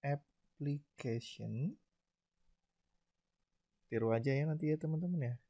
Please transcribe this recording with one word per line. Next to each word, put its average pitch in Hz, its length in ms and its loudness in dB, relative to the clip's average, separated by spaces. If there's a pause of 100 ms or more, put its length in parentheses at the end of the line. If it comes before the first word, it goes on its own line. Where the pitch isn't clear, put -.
application, 143 1800 -4 (2000)
tiru 113 240 2
aja 120 200 2
ya 139 160 2
nanti 156 200 0
ya 156 80 4
teman-teman 160 560 0
ya. - 20 -4 (140)